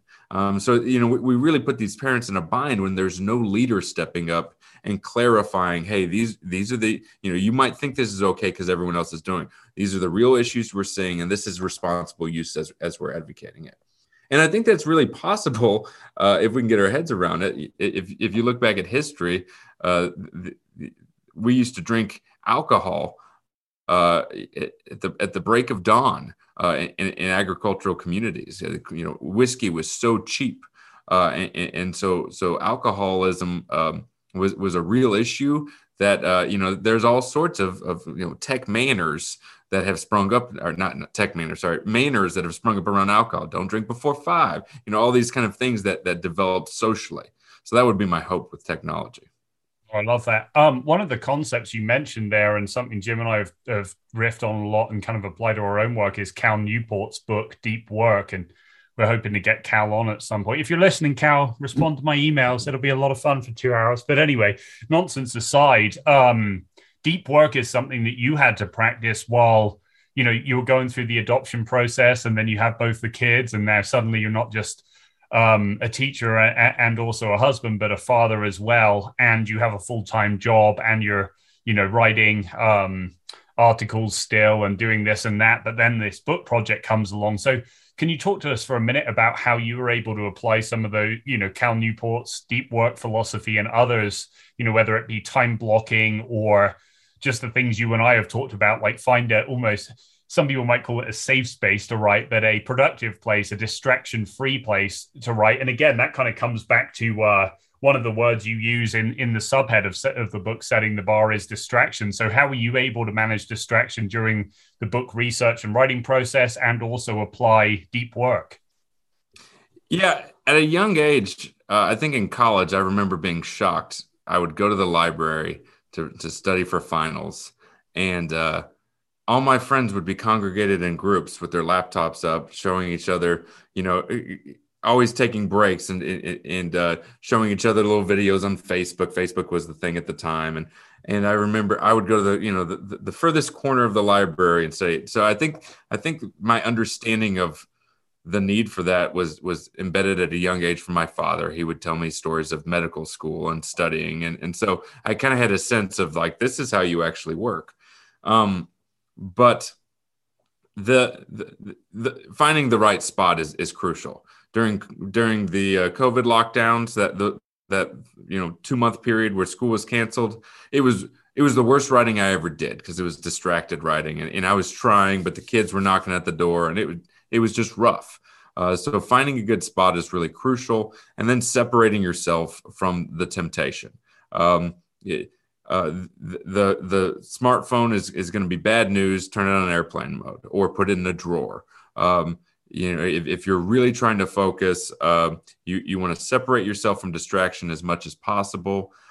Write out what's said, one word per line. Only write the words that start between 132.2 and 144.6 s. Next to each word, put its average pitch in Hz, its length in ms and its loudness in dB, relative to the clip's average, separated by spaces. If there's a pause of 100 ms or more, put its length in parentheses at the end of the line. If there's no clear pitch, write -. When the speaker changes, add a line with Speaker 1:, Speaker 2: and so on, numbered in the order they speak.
Speaker 1:
up, 80 280 -2
showing 92 400 -2
each 85 180 -6
other, 85 380 0 (260)
you 95 80 -6
know, 90 240 0 (800)
always 120 300 4
taking 107 340 0
breaks 101 420 2
and, 92 120 -6
and, 87 420 -8
and, 87 320 -6
uh, 85 200 0 (240)
showing 110 320 0
each 101 160 0
other 107 160 4
little 104 200 2
videos 98 400 2
on 98 140 -2
Facebook. 90 560 -4
Facebook 90 380 -4
was 82 160 -2
the 80 80 -16
thing 85 200 -6
at 85 120 -8
the 80 60 -6
time. 80 440 -6
And, 78 100 -10 (380)
and 101 220 0
I 104 60 2
remember 104 480 0
I 107 120 6
would 107 140 2
go 107 100 4
to 101 60 2
the, 101 200 2
you 107 80 -2
know, 92 120 0
the, 85 140 -8
the, 98 200 -14
the 98 140 -10
furthest 156 420 0
corner 131 300 2
of 107 100 2
the 104 80 2
library 90 640 4